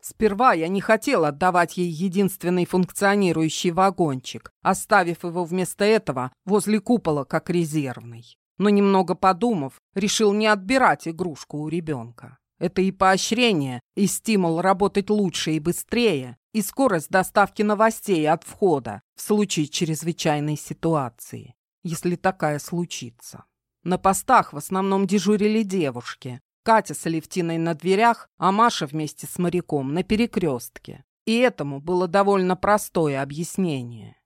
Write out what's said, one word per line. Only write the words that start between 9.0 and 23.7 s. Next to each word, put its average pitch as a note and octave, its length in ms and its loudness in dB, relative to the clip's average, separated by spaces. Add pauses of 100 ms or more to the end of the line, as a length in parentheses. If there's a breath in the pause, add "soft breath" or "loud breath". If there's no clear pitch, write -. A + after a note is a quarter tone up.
подумав, F#3+ 600 0 (200)
решил G3+ 380 2
не G#3+ 140 2
отбирать G#3 640 2
игрушку D#3+ 500 -8
у D3+ 100 -6
ребёнка. C3 680 -8 (200)
Это F3 240 -2
и F#3+ 80 4
поощрение, F#3+ 920 2 (140)
и G3 120 2
стимул F3 540 0
работать G3 500 0
лучше G3 420 0
и D#3 80 -2
быстрее, D#3+ 800 -2 (140)
и G#3+ 100 -2
скорость G#3 480 0
доставки G3 520 2
новостей G#3 680 2
от E3 140 0
входа B2+ 600 -2 (120)
в - 80 -16
случае G3+ 460 0
чрезвычайной D#3 880 -2
ситуации, C#3+ 1000 -6 (300)
если F3 320 -4
такая E3 420 -2
случится. - 840 -10 (400)